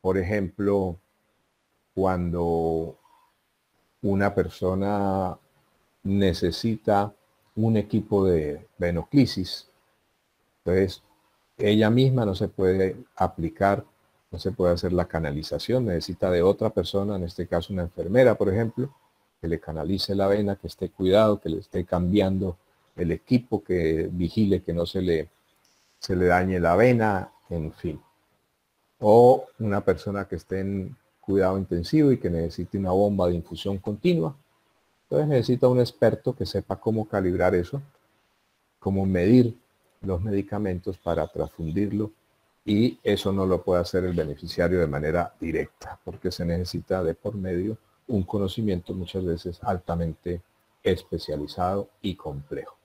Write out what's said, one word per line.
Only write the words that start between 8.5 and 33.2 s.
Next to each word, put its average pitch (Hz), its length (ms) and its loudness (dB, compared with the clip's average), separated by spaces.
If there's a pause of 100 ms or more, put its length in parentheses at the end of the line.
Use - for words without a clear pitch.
venoclisis, 90 920 -2 (920)
entonces 95 440 0 (560)
ella 107 320 4
misma 127 340 4
no 95 120 0
se 104 100 -2
puede 95 500 0 (200)
aplicar, 92 680 0 (460)
no 90 80 -12
se 92 140 -4
puede 87 220 2
hacer 87 180 -2
la 87 140 2
canalización, 78 800 -4
necesita 90 440 -2
de 87 100 2
otra 98 300 2
persona, 98 460 -2
en 92 80 -4
este 85 240 -8
caso 85 240 -2
una 92 100 -4
enfermera, 101 540 2
por 98 120 0
ejemplo, 117 460 -2 (460)
que 85 80 -8
le 82 120 -4
canalice 82 540 -6
la 98 140 0
vena, 101 280 0
que - 120 -12
esté 87 220 -8
cuidado, 101 500 4
que - 80 -8
le 82 100 -4
esté 90 260 -6
cambiando 92 720 0 (400)
el 87 140 -2
equipo, - 520 -2
que 82 480 0
vigile 90 520 0
que 85 100 -8
no 85 140 -4
se 95 160 -4
le, 82 260 -2 (680)
se - 180 -4
le 90 100 2
dañe 92 320 2
la 85 180 4
vena, 110 560 2 (180)
en 80 220 -6
fin. - 280 -8 (1000)
O 120 460 8 (120)
una 101 260 -2
persona 98 420 -2
que 90 100 -8
esté 95 240 -6
en 95 360 -6 (240)
cuidado 95 380 2
intensivo 95 520 2
y 123 80 4
que 90 120 -2
necesite 85 480 -4
una 92 140 0
bomba 95 360 2